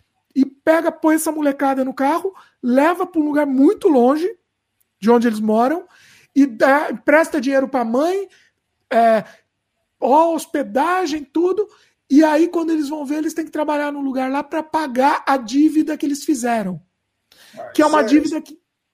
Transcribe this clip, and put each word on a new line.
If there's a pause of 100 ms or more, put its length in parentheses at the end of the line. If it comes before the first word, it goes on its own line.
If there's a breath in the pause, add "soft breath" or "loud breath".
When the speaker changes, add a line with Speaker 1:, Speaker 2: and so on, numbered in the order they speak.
(360 soft breath)
Speaker 1:
e
pega,
põe
essa
molecada
no
carro, (280 soft breath)
leva
pra
um
lugar
muito
longe (720)
de
onde
eles
moram, (500 soft breath)
e
dá,
empresta
dinheiro
pra
mãe, (640 soft breath)
é, (760 loud breath)
ó,
hospedagem,
tudo, (440 soft breath)
e
aí
quando
eles
vão
ver,
eles
têm
que
trabalhar
num
lugar
lá
pra
pagar
a
dívida
que
eles
fizeram. (800 soft breath)
Speaker 2:
Ah,
Speaker 1:
Que
é
uma
Speaker 2:
isso
é
Speaker 1:
dívida
que, (340)